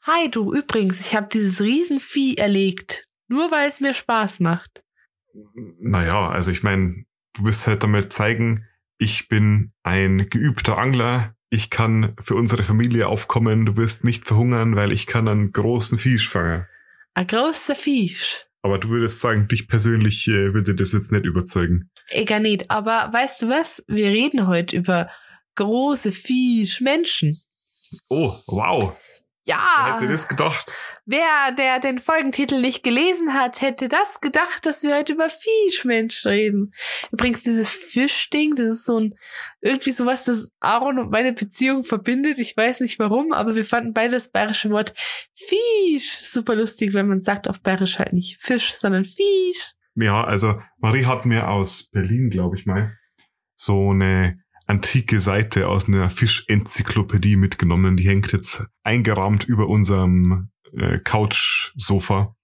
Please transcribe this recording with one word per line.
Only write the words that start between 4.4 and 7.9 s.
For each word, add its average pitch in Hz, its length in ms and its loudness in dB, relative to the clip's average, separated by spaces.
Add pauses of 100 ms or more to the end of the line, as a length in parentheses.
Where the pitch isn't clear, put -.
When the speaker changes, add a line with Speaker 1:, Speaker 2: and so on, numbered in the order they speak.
Speaker 2:
Naja, 92 500 0
also 90 200 -2
ich 90 140 -2
mein, 95 420 0 (280)
du 104 120 -6
wirst 110 220 2
halt 107 160 0
damit 104 280 0